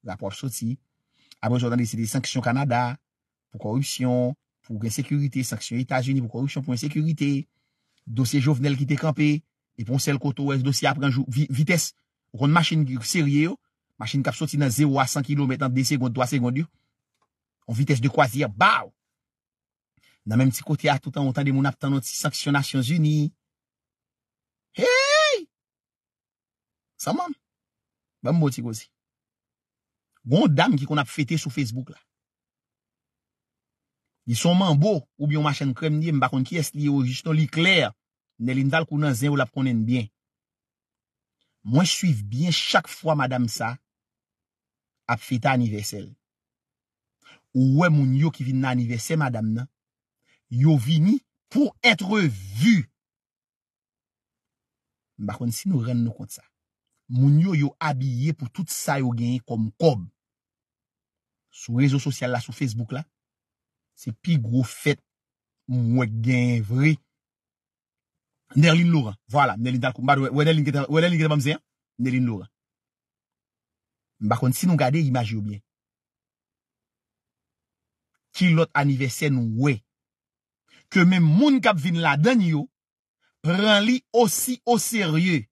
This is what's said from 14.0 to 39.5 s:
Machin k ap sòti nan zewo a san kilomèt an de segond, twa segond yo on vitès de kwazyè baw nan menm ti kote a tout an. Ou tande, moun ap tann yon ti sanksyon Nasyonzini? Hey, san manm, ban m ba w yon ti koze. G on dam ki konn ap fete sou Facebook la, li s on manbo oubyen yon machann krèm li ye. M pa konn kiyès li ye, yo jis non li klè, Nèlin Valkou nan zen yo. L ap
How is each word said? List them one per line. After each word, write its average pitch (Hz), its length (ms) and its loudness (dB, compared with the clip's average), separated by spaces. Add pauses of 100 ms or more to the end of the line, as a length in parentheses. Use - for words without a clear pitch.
Machin 127 240 -2
k 120 60 0
ap - 60 -12
sòti 147 200 -4
nan 143 160 2
zewo 135 240 2
a 135 100 2
san 139 180 -4
kilomèt 139 360 -2
an 127 120 -2
de 131 120 0
segond, 127 280 -2
twa 123 120 -2
segond 123 320 -2
yo 165 80 -4 (1040)
on 113 80 -4
vitès 139 240 0
de 135 80 0
kwazyè 135 400 0
baw 123 400 0 (1400)
nan 110 140 0
menm 131 140 2
ti - 120 -10
kote 151 240 -2
a 139 100 2
tout - 180 -12
an. 139 100 -2
Ou 123 80 -2
tande, 139 180 0
moun 135 160 0
ap - 80 -8
tann 139 160 -2
yon 135 100 -2
ti - 140 -12
sanksyon 143 400 -2
Nasyonzini? 151 720 0 (1500)
Hey, 539 680 2 (1500)
san - 200 -4
manm, 349 180 -6 (880)
ban 127 100 0
m 170 60 4
ba 147 80 4
w - 20 2
yon 127 60 -4
ti 120 100 -8
koze. 110 220 -10 (1400)
G 127 120 4
on 240 120 4
dam 165 280 4
ki 135 120 -4
konn 147 120 0
ap - 80 -6
fete 156 320 -4
sou 131 120 -8
Facebook 127 400 -6
la, - 80 -20 (2250)
li 117 80 0
s - 120 -4
on 180 80 4
manbo 180 420 4 (200)
oubyen 147 200 -2
yon 151 60 0
machann 143 320 -2
krèm 156 220 -2
li 165 100 -2
ye. 156 60 0
M 131 80 2
pa 127 80 -2
konn 131 160 0
kiyès 160 260 -6
li 147 140 -4
ye, - 20 2
yo 139 160 0
jis 127 200 -6
non 156 120 0
li 156 120 2
klè, 160 420 2 (500)
Nèlin 135 320 0
Valkou 160 240 -2
nan 147 160 0
zen 127 160 0
yo. 143 80 0
L 131 80 0
ap - 80 -20